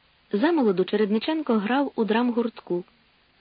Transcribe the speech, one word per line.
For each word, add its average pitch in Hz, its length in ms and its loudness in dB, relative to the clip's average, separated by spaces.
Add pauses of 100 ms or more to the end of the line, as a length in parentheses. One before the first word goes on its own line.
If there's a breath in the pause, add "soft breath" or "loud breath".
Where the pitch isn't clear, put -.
(320)
Замолоду 214 540 2
Чередниченко 220 720 0
грав 240 380 0
у 233 80 0
драмгуртку, 226 800 -2 (580)